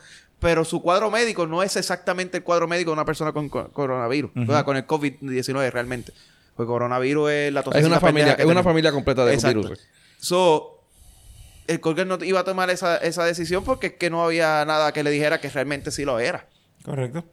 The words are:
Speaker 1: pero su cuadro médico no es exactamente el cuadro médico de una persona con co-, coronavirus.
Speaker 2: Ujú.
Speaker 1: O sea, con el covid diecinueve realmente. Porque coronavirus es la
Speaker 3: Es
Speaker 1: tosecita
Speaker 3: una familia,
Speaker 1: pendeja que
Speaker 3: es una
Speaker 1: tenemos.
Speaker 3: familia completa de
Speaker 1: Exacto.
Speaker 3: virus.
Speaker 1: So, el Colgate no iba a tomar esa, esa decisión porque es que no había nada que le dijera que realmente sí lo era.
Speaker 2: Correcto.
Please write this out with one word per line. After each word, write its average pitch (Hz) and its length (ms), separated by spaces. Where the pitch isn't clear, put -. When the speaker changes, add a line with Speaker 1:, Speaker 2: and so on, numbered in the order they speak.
Speaker 1:
pero 165 240
su 170 180
cuadro 196 280
médico 208 360
no 165 160
es 202 140
exactamente 180 600
el 160 60
cuadro 170 220
médico 170 240
de 160 40
una 151 100
persona 156 280
con 147 160
co-, - 220
coronavirus. 127 640
Speaker 2:
Ujú. 123 160
Speaker 1:
O 143 40
sea, 147 100
con 143 120
el 131 100
covid 147 340
diecinueve 131 500
realmente. 123 420
Porque 120 120
coronavirus 127 600
es 147 220
la 139 80
Speaker 3:
Es - 40
Speaker 1:
tosecita 143 240
Speaker 3:
una 165 120
familia, 151 240
Speaker 1:
pendeja 143 120
que 139 60
Speaker 3:
es 147 40
una 165 80
Speaker 1:
tenemos. 180 160
Speaker 3:
familia 160 220
completa 131 320
de 120 100
Speaker 1:
Exacto. 120 280
Speaker 3:
virus. 101 180
Speaker 1:
So, 175 500
el 165 140
Colgate 160 280
no 185 160
iba 185 160
a 180 40
tomar 185 260
esa, 180 280
esa 165 260
decisión 170 400
porque 262 240
es 175 60
que 170 160
no 170 140
había 160 400
nada 151 280
que 151 100
le 147 80
dijera 151 300
que 143 100
realmente 139 400
sí 143 140
lo 131 140
era. 131 280
Speaker 2:
Correcto. 135 480